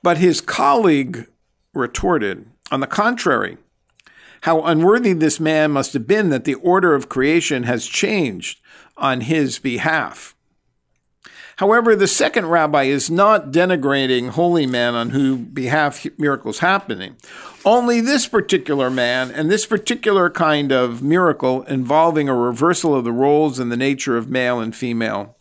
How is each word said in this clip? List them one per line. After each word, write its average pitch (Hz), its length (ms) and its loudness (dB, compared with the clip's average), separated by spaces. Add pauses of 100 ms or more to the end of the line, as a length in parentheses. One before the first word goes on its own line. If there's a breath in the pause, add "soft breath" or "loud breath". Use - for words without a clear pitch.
But 170 140 2
his 175 220 4
colleague 165 840 0 (480)
retorted, 123 720 -2 (240)
"On 135 80 -4
the 135 80 -4
contrary, 156 720 -2 (840 soft breath)
how 160 200 2
unworthy 185 520 2
this 156 260 0
man 156 320 0
must 135 220 -4
have 117 120 -4
been 196 240 2
that 131 140 -2
the 139 100 -2
order 180 400 2
of 135 140 -2
creation 139 560 0
has 120 220 -4
changed 180 720 -4 (360 soft breath)
on 127 260 -2
his 143 360 -2
behalf." 135 800 -4 (1200 loud breath)
However, 226 360 4
the 190 140 2
second - 380 0
rabbi 151 380 2
is 139 260 -2
not 190 420 2
denigrating 139 800 0
holy 170 360 0
men 120 280 0
on 117 160 -4
whose 135 280 0
behalf 139 680 -4 (140)
miracles 135 400 -2
happening. 165 560 -2 (500 loud breath)
Only 240 360 4
this 254 260 0
particular 139 640 0
man 127 400 -2
and 151 180 -4
this 208 180 0
particular 220 640 0
kind 147 420 0
of 123 300 0
miracle 143 600 2
involving 147 640 0
a 131 60 0
reversal 135 600 0
of 127 80 -2
the 117 80 -2
roles 143 480 2
in 120 80 -4
the 120 80 -4
nature 131 400 -2
of 117 140 -4
male 123 280 0
and 113 160 -6
female. 110 680 -6